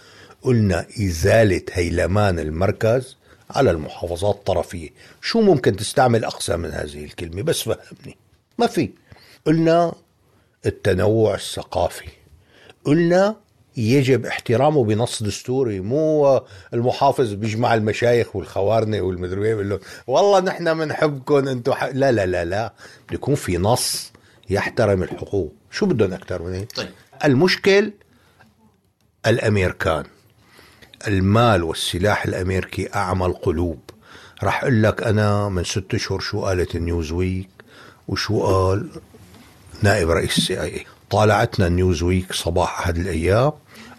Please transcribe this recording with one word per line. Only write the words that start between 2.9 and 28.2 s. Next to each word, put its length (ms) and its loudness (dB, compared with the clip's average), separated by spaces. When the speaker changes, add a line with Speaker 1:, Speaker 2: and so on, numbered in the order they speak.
Speaker 1:
على 220 2
المحافظات 640 -2
الطرفية". 540 -4
شو 200 0
ممكن 340 4
تستعمل 500 2
أقسى 320 -6
من 140 -6
هذه 340 -8
الكلمة؟ 360 -10
بس 200 -2
فهمني. 560 -8
ما 100 2
في. 220 -2
قلنا: 480 4
"التنوع 720 2
الثقافي". 760 -6
قلنا: 500 4
"يجب 480 2
احترامه 580 2
بنص 400 -2
دستوري". 560 -4
مو 640 2
المحافظ 600 0
بيجمع 400 -2
المشايخ 600 0
والخوارنة 640 -2
والمدري 460 -4
إيه 80 0
بيقول 140 -4
لهم: 100 -4
"والله 320 4
نحن 380 -2
منحبكم 720 0
انتو 260 -2
ح-". 100 -2
لا، 280 0
لا، 140 2
لا، 200 -2
لا. 280 -4
بده 80 -8
يكون 200 -2
في 220 -4
نص 540 -2
يحترم 540 0
الحقوق. 500 -6
شو 140 -2
بدهم 280 0
أكتر 280 -10
من 120 -8
هيك؟ 180 -8
Speaker 2:
طيب. 180 -10
Speaker 1:
المشكل 640 4